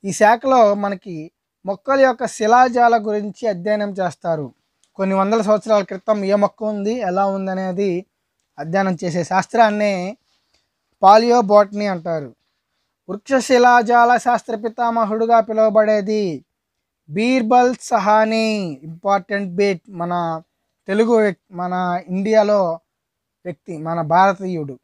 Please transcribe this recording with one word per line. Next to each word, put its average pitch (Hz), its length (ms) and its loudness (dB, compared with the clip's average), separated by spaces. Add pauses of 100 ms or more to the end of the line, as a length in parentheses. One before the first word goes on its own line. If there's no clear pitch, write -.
ఈ 196 80 -6
శాఖలో 226 600 4
మనకి 190 560 -8 (360)
మొక్కల 269 340 -4
యొక్క 254 260 2
శిలాజాల 240 720 2
గురించి 208 520 -6
అధ్యయనం 208 420 -4
చేస్తారు. 170 640 -6 (400)
కొన్ని 190 200 -2
వందల 208 280 0
సంవత్సరాల 214 400 0
క్రితం 202 420 -4
ఏ 196 100 0
మొక్క 202 280 -2
ఉంది, 214 320 -4
ఎలా 196 320 -2
ఉందనేది 190 800 -4 (520)
అధ్యయనం 180 460 -2
చేసే 170 200 -4
శాస్త్రాన్నే 208 920 -2 (840)
పాలియోబాటనీ 208 840 4
అంటారు. 165 480 -6 (760)
వృక్ష 208 260 -6
శిలాజాల 247 840 4
శాస్త్ర 233 400 -4
పితామహుడుగా 226 840 0
పిలువబడేది 214 1040 0 (680)
బీర్బల్ 247 680 2
సహానీ. 214 1000 0
ఇంపార్టెంట్ 196 680 -6
బిట్, 196 360 -2
మన 170 540 -6 (440)
తెలుగు 220 300 0
వ్యక్-, 196 400 -2
మన 180 520 -4
ఇండియాలో 196 720 0 (640)
వ్యక్తి, 170 340 -12
మన 165 240 -6
భారతీయుడు. 175 800 0